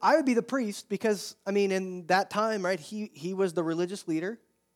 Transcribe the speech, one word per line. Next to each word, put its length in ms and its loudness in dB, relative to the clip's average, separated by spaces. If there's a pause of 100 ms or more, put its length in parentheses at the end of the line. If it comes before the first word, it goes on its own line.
I 160 6
would 80 2
be 100 4
the 80 4
priest 460 -4
because, 480 -2 (100)
I 40 -2
mean, 220 2
in 340 -4
that 240 2
time, 340 0
right, 140 0
he, 340 -10
he 220 -6
was 200 0
the 80 0
religious 440 -2
leader. 320 -4 (380)